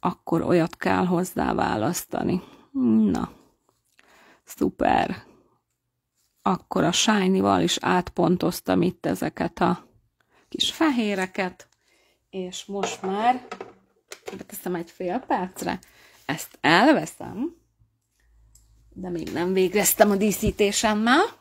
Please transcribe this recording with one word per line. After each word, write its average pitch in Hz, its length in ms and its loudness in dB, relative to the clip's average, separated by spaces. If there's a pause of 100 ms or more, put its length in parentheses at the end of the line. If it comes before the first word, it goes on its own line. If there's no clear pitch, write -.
akkor - 420 -4
olyat 170 340 0
kell 185 300 0
hozzá 180 480 -2
választani. - 880 -2 (680)
Na, 67 220 -4 (1120)
szuper. - 800 -2 (1200)
Akkor 185 420 0
a 165 80 2
shiny-val 196 680 4
is 175 200 0
átpontoztam 180 1000 0
itt 180 240 -2
ezeket 165 540 -4
a 180 240 0 (640)
kis - 240 -2
fehéreket, 202 960 -2 (600)
és 180 340 -10
most 196 380 -6
már 220 440 -2 (920)
beteszem - 380 -8
egy 170 160 -8
fél 185 280 -6
percre, 185 600 -4 (460)
ezt - 360 -8
elveszem, 202 960 2 (1300)
de 185 200 -14
még 170 240 -8
nem 175 200 -2
végeztem 190 580 4
a 202 60 2
díszítésemmel 214 1200 2